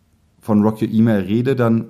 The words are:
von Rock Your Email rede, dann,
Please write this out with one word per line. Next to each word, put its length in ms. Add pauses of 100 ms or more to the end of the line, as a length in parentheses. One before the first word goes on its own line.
(400)
von 220
Rock 200
Your 60
Email 340
rede, 340
dann, 340